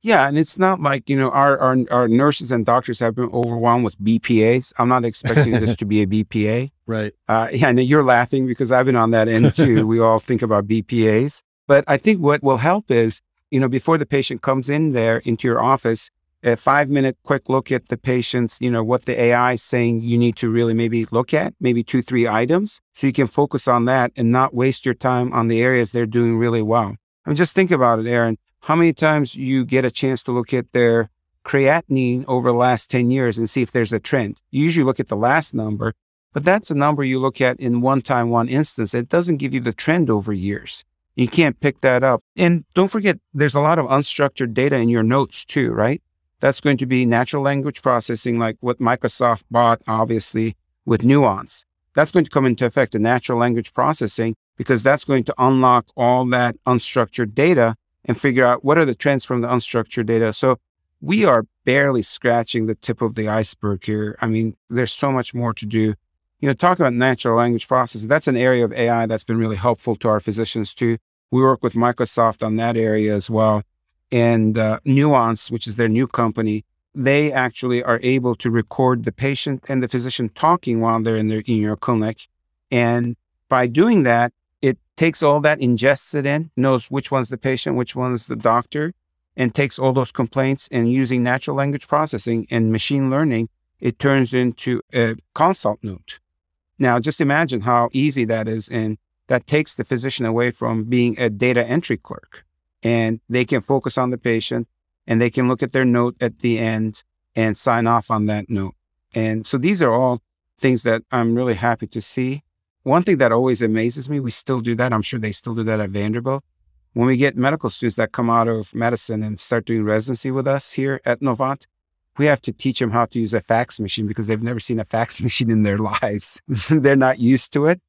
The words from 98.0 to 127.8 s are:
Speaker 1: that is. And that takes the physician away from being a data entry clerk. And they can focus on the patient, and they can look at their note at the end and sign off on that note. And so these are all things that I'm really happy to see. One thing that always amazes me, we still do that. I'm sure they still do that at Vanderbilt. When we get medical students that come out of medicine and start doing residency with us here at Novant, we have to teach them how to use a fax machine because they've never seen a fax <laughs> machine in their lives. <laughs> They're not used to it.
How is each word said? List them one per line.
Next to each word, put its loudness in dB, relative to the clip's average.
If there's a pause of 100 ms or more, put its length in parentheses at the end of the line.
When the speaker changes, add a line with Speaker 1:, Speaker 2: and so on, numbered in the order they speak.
Speaker 1:
that -2
is. -6
And -4 (300)
that 0
takes -2
the -6
physician -4
away 0
from -4
being 0
a 0
data 0
entry -2
clerk. -18 (400)
And 0
they 0
can -2
focus -4
on -2
the -6
patient, -2 (400)
and 2
they 2
can 0
look 0
at -4
their 0
note 2
at -4
the 0
end -4 (320)
and 0
sign 0
off 0
on 0
that -4
note. -4 (400)
And -4
so -4
these 0
are 2
all 0 (380)
things 0
that 0 (100)
I'm 0
really 0
happy -4
to -10
see. -6 (400)
One 2
thing 2
that 4
always 0
amazes -2
me, -4
we -6
still -4
do -4
that. -2
I'm 0
sure -6
they -4
still -8
do -4
that -2
at -4
Vanderbilt. -4 (520)
When 0
we 2
get 0
medical -2
students -4
that -2
come -2
out 2
of -6
medicine -4
and -8
start -4
doing -2
residency -4
with -2
us -4
here -4
at -2
Novant, -4 (520)
we 2
have 2
to -6
teach -4
them 0
how 2
to -6
use -4
a 0
fax -2
machine -6
because -6
they've -2
never -6
seen -4
a -8
fax -4
<laughs> -2
machine 0
in 4
their 0
lives. -6 (140)
<laughs> -8
They're 4
not 2
used 2
to 0
it. 2